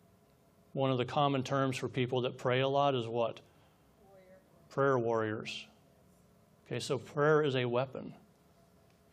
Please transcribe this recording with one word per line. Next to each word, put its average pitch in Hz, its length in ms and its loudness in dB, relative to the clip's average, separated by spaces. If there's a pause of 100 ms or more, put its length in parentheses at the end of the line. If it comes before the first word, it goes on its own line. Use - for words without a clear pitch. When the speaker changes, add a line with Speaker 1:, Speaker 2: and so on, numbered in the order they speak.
(720)
Speaker 1:
One 135 180 0
of 131 80 2
the 123 60 2
common 139 380 0
terms 135 340 0
for 131 120 -6
people 123 340 -2
that 127 160 -4
pray 127 220 2
a 135 80 2
lot 139 260 2
is 117 120 -2
what? 113 340 -2 (600)
Speaker 2:
Warrior. - 380 -20 (300)
Speaker 1:
Prayer 139 300 2
warriors. 113 680 -2 (1000)
Okay, 123 140 -6
so 131 180 -2
prayer 151 440 4
is 135 140 0
a 127 80 0
weapon. 120 500 -4 (1000)